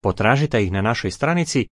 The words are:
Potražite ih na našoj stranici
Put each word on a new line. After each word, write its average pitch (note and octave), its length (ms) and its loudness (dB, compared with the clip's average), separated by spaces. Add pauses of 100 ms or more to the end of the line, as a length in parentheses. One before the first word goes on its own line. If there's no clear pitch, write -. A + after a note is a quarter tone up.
Potražite A2+ 600 2
ih F2+ 100 0
na G2 100 -2
našoj A2 280 -2
stranici D3+ 560 -2 (100)